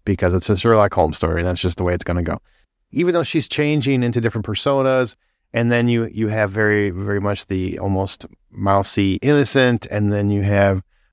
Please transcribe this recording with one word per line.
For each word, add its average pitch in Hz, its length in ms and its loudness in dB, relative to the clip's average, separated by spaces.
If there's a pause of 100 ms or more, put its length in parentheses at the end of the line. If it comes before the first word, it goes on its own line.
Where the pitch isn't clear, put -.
because 92 280 0
it's 92 160 -2
a 104 60 4
Sherlock 107 380 2
Holmes 80 240 0
story, 85 240 -2
and 87 60 -2
that's 90 140 -4
just 90 160 -2
the 98 60 -4
way 87 100 0
it's 87 100 -6
gonna 87 200 -4
go. 80 160 -6 (520)
Even 175 220 0
though 170 100 2
she's 151 240 -2
changing 139 560 0
into 120 180 0
different 110 260 -4
personas, 131 680 0 (380)
and 117 180 2
then 120 160 2
you, 117 260 2
you 107 140 -2
have 107 240 0
very, 104 380 2
very 101 300 -4
much 101 280 -4
the 92 320 -4
almost 95 460 -4 (240)
mousy 98 720 0
innocent, 131 680 2
and 104 260 -2
then 101 160 0
you 101 120 0
have 98 400 2 (320)